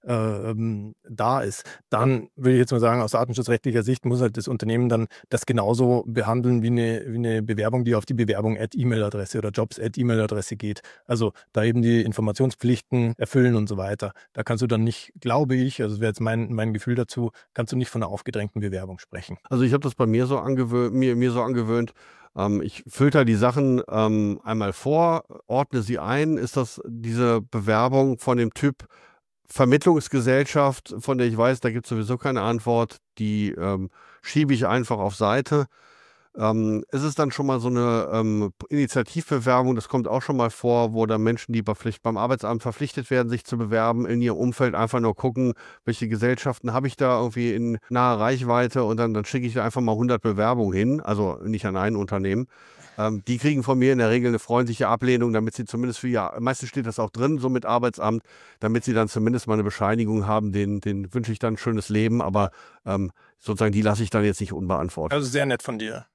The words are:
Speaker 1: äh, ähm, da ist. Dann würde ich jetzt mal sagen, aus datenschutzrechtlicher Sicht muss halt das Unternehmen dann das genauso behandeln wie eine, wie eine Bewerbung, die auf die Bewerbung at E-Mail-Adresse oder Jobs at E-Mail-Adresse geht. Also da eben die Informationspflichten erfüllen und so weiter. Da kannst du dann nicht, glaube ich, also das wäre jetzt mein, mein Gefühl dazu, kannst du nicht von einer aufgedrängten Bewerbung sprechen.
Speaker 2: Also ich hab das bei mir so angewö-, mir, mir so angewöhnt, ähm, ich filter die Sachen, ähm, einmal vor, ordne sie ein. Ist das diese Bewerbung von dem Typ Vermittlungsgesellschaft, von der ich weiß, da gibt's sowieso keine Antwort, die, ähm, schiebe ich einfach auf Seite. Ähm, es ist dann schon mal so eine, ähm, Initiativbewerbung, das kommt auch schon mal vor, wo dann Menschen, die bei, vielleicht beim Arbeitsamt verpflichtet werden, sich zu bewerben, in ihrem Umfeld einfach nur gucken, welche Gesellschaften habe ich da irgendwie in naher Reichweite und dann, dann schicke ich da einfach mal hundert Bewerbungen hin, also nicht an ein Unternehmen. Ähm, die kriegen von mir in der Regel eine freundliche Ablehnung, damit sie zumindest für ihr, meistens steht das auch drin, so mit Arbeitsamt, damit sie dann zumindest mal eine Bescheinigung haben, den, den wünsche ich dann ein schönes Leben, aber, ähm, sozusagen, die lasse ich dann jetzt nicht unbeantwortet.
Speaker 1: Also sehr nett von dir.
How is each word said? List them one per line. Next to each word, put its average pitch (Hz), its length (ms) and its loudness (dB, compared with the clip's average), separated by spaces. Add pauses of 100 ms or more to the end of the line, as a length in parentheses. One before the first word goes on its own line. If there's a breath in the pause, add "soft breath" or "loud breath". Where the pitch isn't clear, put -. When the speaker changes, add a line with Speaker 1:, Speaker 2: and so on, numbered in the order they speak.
Speaker 1:
äh, 127 120 -4
ähm, 110 800 -4 (100)
da 117 380 0
ist. - 240 -8 (240 loud breath)
Dann 120 480 2
würde 127 160 4
ich 123 60 6
jetzt 123 120 4
mal 123 80 2
sagen, 117 220 4
aus 107 100 -2
datenschutzrechtlicher 117 720 0
Sicht 127 220 -2
muss 123 160 2
halt 117 160 0
das 110 100 -8
Unternehmen 117 400 0
dann 113 200 2 (200 loud breath)
das - 180 -2
genauso 120 640 2
behandeln 120 540 0
wie 110 60 0
eine, 117 400 0
wie 117 100 -6
eine 113 260 -2
Bewerbung, 110 400 0
die 117 120 2
auf 104 100 0
die - 80 -4
Bewerbung 110 440 0
at 107 180 -6
E-Mail-Adresse 110 640 -2
oder 104 100 -4
Jobs 110 280 -4
at 117 200 -6
E-Mail-Adresse 110 580 0
geht. 104 280 -8 (220 loud breath)
Also 110 280 0 (180 loud breath)
da 110 140 2
eben 117 160 2
die 117 200 4
Informationspflichten 117 1160 0
erfüllen 123 400 4
und 107 100 0
so 107 80 -6
weiter. 98 380 -6 (180 loud breath)
Da 113 120 -8
kannst 113 180 -2
du 123 60 0
dann 110 180 2
nicht, - 340 -6
glaube 127 380 2
ich, 131 240 -2
also 107 140 -2
das 104 40 -6
wäre 110 120 0
jetzt 101 100 -6
mein, 113 320 -2
mein 110 200 -2
Gefühl 120 220 -2
dazu, 120 360 -4 (220 loud breath)
kannst 120 200 -6
du - 20 -2
nicht 127 140 -2
von 117 120 -4
einer 95 80 -6
aufgedrängten 104 520 -6
Bewerbung 95 380 -8
sprechen. - 380 -14 (120)
Speaker 2:
Also 127 160 2
ich 123 80 4
hab 143 80 2
das 135 140 -4
bei 127 100 2
mir 113 220 2
so 135 120 -2
angewö-, 120 520 0
mir, 127 260 2
mir 123 140 2
so 120 100 0
angewöhnt, 117 500 0 (460 loud breath)
ähm, 101 240 0
ich - 260 -10
filter 139 380 4
die 113 100 6
Sachen, 123 540 2
ähm, 107 560 2
einmal 107 260 -2
vor, 165 540 0 (220)
ordne 127 340 0
sie 117 180 -2
ein. 139 380 0
Ist 123 180 -4
das 127 320 -4
diese 117 540 0
Bewerbung 120 760 2
von 123 200 0
dem 117 160 0
Typ - 320 -2 (680 soft breath)
Vermittlungsgesellschaft, 135 1500 2
von 135 180 -2
der 123 80 2
ich 113 100 0
weiß, 123 240 2
da 120 120 0
gibt's 117 180 -6
sowieso 113 300 -2
keine 127 240 -2
Antwort, 117 540 0 (200)
die, 107 400 0
ähm, 95 320 -4 (320 loud breath)
schiebe 147 320 2
ich 117 140 0
einfach 117 320 0
auf 101 160 -2
Seite. 131 500 2 (720 soft breath)
Ähm, 110 520 0
es 135 120 -2
ist 147 160 -2
dann 143 140 0
schon 139 160 -4
mal 131 120 0
so 120 100 -2
eine, 120 440 0
ähm, 107 380 0 (180)
Initiativbewerbung, 127 1040 0
das 117 160 -4
kommt 120 180 0
auch 127 140 -2
schon 139 160 -2
mal 117 140 0
vor, 120 420 0
wo 113 140 0
dann 107 160 0
Menschen, 117 300 -2
die 113 100 0
bei, 107 100 -2
vielleicht - 300 -6
beim 113 140 -2
Arbeitsamt 117 440 -2
verpflichtet 127 480 -6
werden, 123 200 2
sich 120 140 -2
zu - 140 -6
bewerben, 113 480 0
in 120 160 0
ihrem 117 160 0
Umfeld 123 380 0
einfach 113 240 0
nur 113 160 2
gucken, 123 380 0 (300 loud breath)
welche 117 240 -4
Gesellschaften 120 640 -2
habe 131 140 0
ich 131 100 -4
da 127 220 2
irgendwie 120 340 -2
in 113 280 -2 (100)
naher 123 300 2
Reichweite 123 640 2
und 110 140 0
dann, 117 180 0
dann 107 100 -2
schicke 123 220 -4
ich 113 80 -4
da 113 100 0
einfach 117 160 -2
mal 113 140 2
hundert 120 260 2
Bewerbungen 107 560 0
hin, 131 240 0
also 98 420 -2
nicht 107 220 -4
an 98 100 -2
ein 104 200 0
Unternehmen. 101 500 -2 (540 loud breath)
Ähm, 107 260 -2
die 123 120 -2
kriegen 143 260 0
von 131 160 2
mir 131 140 6
in 127 60 2
der 113 100 4
Regel 120 180 2
eine 117 120 2
freundliche 117 500 0
Ablehnung, 120 420 2
damit 110 240 0
sie 127 80 -8
zumindest 120 380 -6
für 127 80 -4
ihr, 107 300 -2
meistens 127 280 -4
steht 127 180 -4
das 113 140 -6
auch 107 100 0
drin, 139 280 0
so 131 100 -2
mit 127 180 0
Arbeitsamt, 117 580 0 (360 loud breath)
damit 113 240 0
sie 127 80 -2
dann 110 160 2
zumindest 113 400 0
mal 113 60 2
eine 107 100 2
Bescheinigung 104 640 0
haben, 107 240 0
den, 101 300 -2
den 98 320 -4
wünsche 117 180 -2
ich 107 80 -6
dann 113 140 -2
ein 104 40 -6
schönes 110 300 -2
Leben, 110 340 2
aber, 98 300 0 (340 loud breath)
ähm, 98 260 -2 (260 soft breath)
sozusagen, 107 340 0
die 101 100 2
lasse 107 220 2
ich 107 60 -4
dann 104 160 2
jetzt 101 160 0
nicht 98 100 -6
unbeantwortet. 90 640 -2
Speaker 1:
Also 143 140 -2
sehr 139 160 0
nett 127 180 -2
von 113 160 -8
dir. 110 360 -10